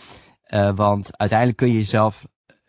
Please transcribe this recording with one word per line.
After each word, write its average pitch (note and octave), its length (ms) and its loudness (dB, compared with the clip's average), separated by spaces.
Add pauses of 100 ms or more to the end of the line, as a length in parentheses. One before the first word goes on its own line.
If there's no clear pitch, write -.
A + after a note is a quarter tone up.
(420)
Eh, G2+ 340 0
want G2+ 420 -2
uiteindelijk A2 400 0
kun B2+ 100 2
je A#2+ 100 2
jezelf, G#2+ 480 -2 (420)